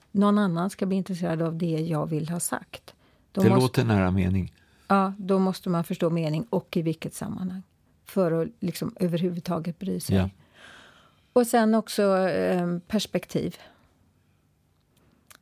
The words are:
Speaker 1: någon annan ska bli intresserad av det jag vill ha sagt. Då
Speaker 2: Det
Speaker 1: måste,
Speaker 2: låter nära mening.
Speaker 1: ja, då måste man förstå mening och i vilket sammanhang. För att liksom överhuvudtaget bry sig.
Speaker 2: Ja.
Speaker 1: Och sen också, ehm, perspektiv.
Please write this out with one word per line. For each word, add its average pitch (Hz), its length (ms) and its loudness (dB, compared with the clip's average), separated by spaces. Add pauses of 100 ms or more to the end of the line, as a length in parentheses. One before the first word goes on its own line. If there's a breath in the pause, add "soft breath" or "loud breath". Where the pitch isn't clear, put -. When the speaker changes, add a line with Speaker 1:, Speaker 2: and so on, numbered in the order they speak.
(120)
Speaker 1:
någon 208 260 4
annan 185 320 0
ska - 160 -6
bli 190 120 -2
intresserad 175 440 -4
av 165 160 -2
det 175 80 -2 (140)
jag 156 300 -2
vill 156 200 -4
ha 170 100 -4
sagt. - 560 -10 (360 soft breath)
Då - 100 -2
Speaker 2:
Det 110 80 8
Speaker 1:
måste, 123 120 6
Speaker 2:
låter 127 240 2 (100)
nära 92 160 4
mening. 92 420 0 (340 soft breath)
Speaker 1:
ja, 196 300 2
då 190 220 0
måste 190 300 0
man 170 140 0
förstå 175 260 -2
mening 160 400 -2
och - 280 -2
i 170 40 0
vilket 160 320 -4
sammanhang. 185 480 -8 (440)
För 180 260 0 (100)
att 160 60 -2 (120)
liksom - 400 -6
överhuvudtaget 170 800 -4
bry 185 200 -6
sig. - 160 -2
Speaker 2:
Ja. 95 140 2 (1040 loud breath)
Speaker 1:
Och 240 140 4
sen 220 280 4
också, 220 280 -2
ehm, 185 800 0
perspektiv. 180 760 -4 (1900 soft breath)